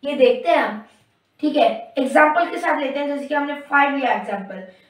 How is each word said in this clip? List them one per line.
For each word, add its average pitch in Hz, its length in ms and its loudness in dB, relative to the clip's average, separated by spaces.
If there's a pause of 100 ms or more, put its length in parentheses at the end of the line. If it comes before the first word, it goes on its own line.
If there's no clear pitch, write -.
ये 285 100 -4
देखते 247 360 4
हैं 311 80 4
हम, 214 280 -4 (560)
ठीक 302 160 0
है, - 400 0
example 302 480 4
के 330 120 -8
साथ 311 220 -2
लेते 277 200 -4
हैं। 285 80 -4
जैसे 285 180 -6
कि 294 100 -4
हमने 285 180 -2
फ़ाइव 285 420 0
लिया 254 160 0
example, 190 560 -6 (220)